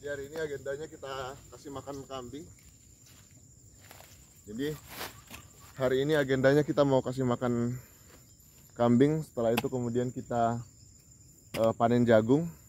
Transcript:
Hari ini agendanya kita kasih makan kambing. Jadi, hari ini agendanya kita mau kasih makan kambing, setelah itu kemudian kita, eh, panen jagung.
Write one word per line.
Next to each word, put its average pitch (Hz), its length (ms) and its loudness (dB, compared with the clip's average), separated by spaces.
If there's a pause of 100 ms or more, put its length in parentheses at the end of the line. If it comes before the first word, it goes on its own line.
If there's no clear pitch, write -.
Hari 143 240 -8
ini 160 80 -12
agendanya 139 480 -6
kita 135 480 -10 (160)
kasih 131 240 -16
makan 135 320 -12
kambing. 131 400 -12 (2000)
Jadi, 120 240 -6 (1120)
hari 131 240 2
ini 156 80 2
agendanya 135 480 4
kita 147 240 2
mau 135 160 4
kasih 127 240 -4
makan 120 480 0 (1040)
kambing, 143 480 4
setelah 117 320 0
itu 127 80 -4
kemudian 123 480 -4
kita, 117 480 -2 (960)
eh, 113 160 2
panen 120 320 2
jagung. 117 400 4 (240)